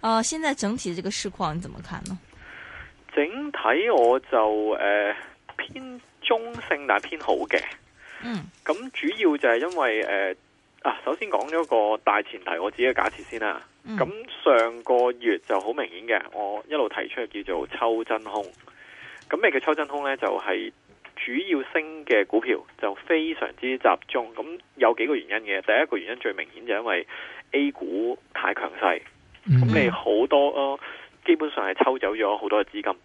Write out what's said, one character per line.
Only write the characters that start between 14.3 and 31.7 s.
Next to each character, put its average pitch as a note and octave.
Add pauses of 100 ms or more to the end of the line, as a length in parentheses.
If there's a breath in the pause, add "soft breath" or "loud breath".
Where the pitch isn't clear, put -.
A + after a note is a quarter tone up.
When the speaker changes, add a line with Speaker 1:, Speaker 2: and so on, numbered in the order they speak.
Speaker 2:
上 A#2
個 B2
月 A#2 (100)
就 G2+
好 G#2
明 C3+
顯 F#2
嘅， A2+ (100)
我 G#2
一 D3
路 C3+
提 -
出 -
嘅 G#2
叫 F#2
做 D#2
抽 A2+
真 A2
空。 G#2 (840 loud breath)
咁 -
咩 G#3+
叫 C#3
抽 D3+
真 D3+
空 C#3+
呢？ C#3
就 A2+ (120)
係 G2 (460)
主 -
要 E3+ (100)
升 D#3
嘅 G#2+
股 G#2+
票 A2+ (220)
就 G2+ (120)
非 D#3+
常 -
之 C3
集 B2 (200)
中。 A#2
咁 D#3+ (180)
有 A#2
幾 A2+
個 D3
原 F#2
因 G#2
嘅， F#2+
第 A2
一 D#3+
個 A#2
原 F#2
因 B2+
最 A2
明 E2
顯 D#2+
就 G#2+
因 G#2+
為 F#2 (460 loud breath)
A C#3+
股 A2+ (140)
太 -
強 - (100)
勢， F2+ (460)
Speaker 3:
嗯。 C#3
Speaker 2:
咁 A2
你 A#2
好 A2
多， C#3+
呃， C#3 (440 loud breath)
基 E3+
本 D#3
上 G#2+
係 F#2+